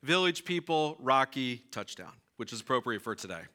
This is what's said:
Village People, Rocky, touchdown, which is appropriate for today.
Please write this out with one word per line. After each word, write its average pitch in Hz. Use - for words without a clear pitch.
Village 175
People, 156
Rocky, 131
touchdown, 98
which 113
is 113
appropriate 117
for 110
today. 90